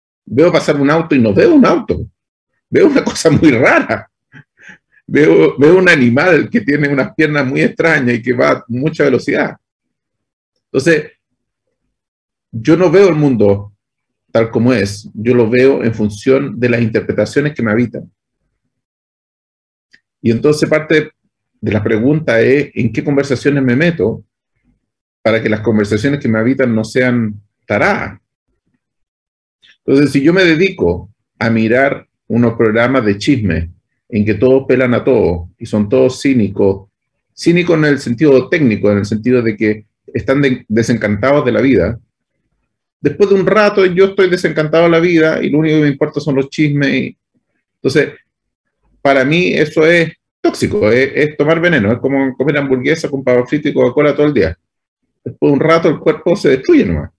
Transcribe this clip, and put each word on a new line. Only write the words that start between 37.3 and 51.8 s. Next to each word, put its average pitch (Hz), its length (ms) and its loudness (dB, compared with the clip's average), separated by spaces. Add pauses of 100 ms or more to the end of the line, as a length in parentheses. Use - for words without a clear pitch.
cínicos 175 400 0
en 156 80 0
el 143 140 2
sentido 131 500 2
técnico, 110 420 0
en 101 80 2
el 98 60 -2
sentido 113 380 -2
de 110 140 -4
que 107 300 -4 (260)
están 135 300 -2
de-, 127 260 -2
desencantados 113 760 0
de 120 80 0
la 107 80 0
vida, 117 380 0 (1000)
después 165 300 0
de 196 60 2
un 190 100 0
rato 208 400 2
yo 180 200 2
estoy 196 220 0
desencantado 160 560 -2
de 170 60 4
la 165 100 2
vida 165 420 0
y 135 80 -4
lo 143 80 0
único 156 180 0
que 156 60 2
me 147 60 2
importa 143 320 -4
son 143 160 -4
los 135 140 -2
chismes. 143 440 -2
Y... 127 240 -6 (580)
Entonces, 139 380 -2 (880)
para 139 220 4
mí 170 300 0
eso 151 320 0
es 165 260 2 (280)
tóxico, 104 500 -2
es, 127 240 2
es 151 220 -2
tomar 156 240 0
veneno, 143 320 0